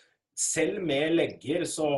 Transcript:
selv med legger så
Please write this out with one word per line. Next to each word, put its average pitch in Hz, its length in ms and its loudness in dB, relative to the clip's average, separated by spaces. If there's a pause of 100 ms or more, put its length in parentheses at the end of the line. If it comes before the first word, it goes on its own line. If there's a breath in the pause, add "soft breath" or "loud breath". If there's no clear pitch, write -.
(320 loud breath)
selv 170 480 -2
med 156 320 0
legger 160 540 0
så 156 320 -2